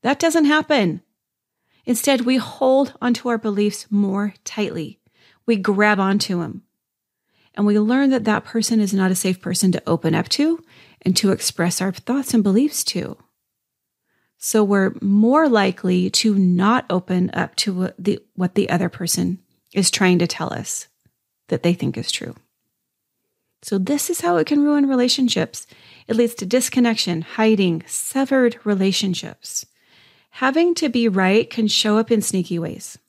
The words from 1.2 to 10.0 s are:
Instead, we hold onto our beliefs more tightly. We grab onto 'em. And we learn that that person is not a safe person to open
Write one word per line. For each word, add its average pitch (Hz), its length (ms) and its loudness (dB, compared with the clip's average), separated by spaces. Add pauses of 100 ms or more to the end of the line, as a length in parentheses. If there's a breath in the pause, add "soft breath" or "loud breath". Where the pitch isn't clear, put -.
Instead, 247 360 0
we 254 160 0
hold 262 640 0
onto 240 260 -2
our 233 100 -2
beliefs 208 520 -2
more 202 440 -2 (100)
tightly. - 560 -6 (460 soft breath)
We 233 100 2
grab 202 420 2
onto 196 420 0
'em. - 220 -10 (920)
And 202 120 0
we 208 120 2
learn 254 320 2
that 247 140 0
that 214 200 0
person 226 360 0
is 196 140 0
not 185 160 2
a 185 60 0
safe 185 240 -2
person 180 320 0
to 175 120 -2
open 160 300 0